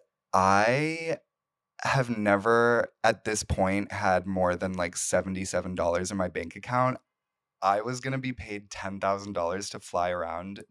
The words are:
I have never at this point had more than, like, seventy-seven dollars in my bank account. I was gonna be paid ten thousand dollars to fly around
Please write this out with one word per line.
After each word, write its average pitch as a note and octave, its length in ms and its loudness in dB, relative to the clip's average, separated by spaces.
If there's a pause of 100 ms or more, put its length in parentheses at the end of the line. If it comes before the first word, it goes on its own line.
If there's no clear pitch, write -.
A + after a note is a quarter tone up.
(340)
I B2+ 880 4 (640)
have B2 260 0
never A2+ 800 4 (160)
at A2 180 2
this G#2+ 200 -2
point G2 500 0
had F#2+ 340 2
more F#2 300 0
than, F#2 160 -4
like, F2 240 -4
seventy-seven F#2 800 -2
dollars F2+ 360 0
in G2+ 60 -4
my F#2 100 -2
bank E2+ 300 -8
account. B2 400 0 (640)
I G2 180 2
was B2 220 -6
gonna C3+ 160 -4
be B2+ 160 -6
paid G#2 360 -10
ten G2 300 -10
thousand G2 320 -2
dollars F#2 380 -4
to - 100 -12
fly F2 300 -2
around F2+ 600 -6